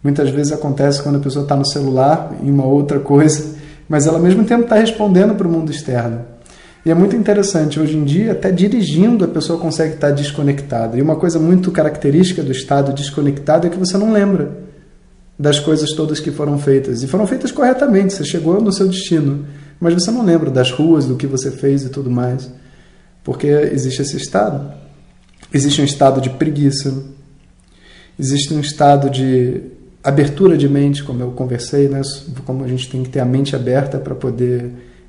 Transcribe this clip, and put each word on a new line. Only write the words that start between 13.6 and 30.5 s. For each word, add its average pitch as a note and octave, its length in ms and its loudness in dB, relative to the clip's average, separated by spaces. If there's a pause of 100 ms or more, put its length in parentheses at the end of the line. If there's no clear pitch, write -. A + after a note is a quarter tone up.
é E3+ 40 0
que F3+ 60 -8
você F#3+ 220 -2
não G#3+ 140 0
lembra G3 440 0 (800)
das C#3+ 220 2
coisas D#3 320 0
todas D3+ 280 -4
que - 100 -6
foram D3 280 -2
feitas. C3+ 440 0
E C3+ 40 -6
foram F#3+ 200 0
feitas C4 260 -4
corretamente, B3 640 2
você D3 100 -6
chegou E3+ 380 0
no G3+ 100 2
seu F#3+ 160 0
destino. C#3+ 560 -2 (340)
Mas E3+ 140 2
você F3+ 180 0
não A#3+ 140 -2
lembra E3 260 2
das B2 200 2
ruas, D#3 340 2
do B2+ 120 -2
que C#3 100 -6
você C3+ 240 -4
fez C#3 320 0
e B2+ 80 -8
tudo B2+ 200 -6
mais. B2 400 -4 (720)
Porque C3 240 -4
existe C#3 540 0
esse C#3 160 -6
estado. - 560 -2 (800)
Existe C#3+ 300 2
um - 20 4
estado C3+ 340 2
de B2+ 120 -2
preguiça. C#3+ 640 -2 (1200)
Existe C#3 360 -2
um D3 60 -2
estado C#3+ 500 2
de B2+ 500 0 (420)
abertura C#3+ 540 4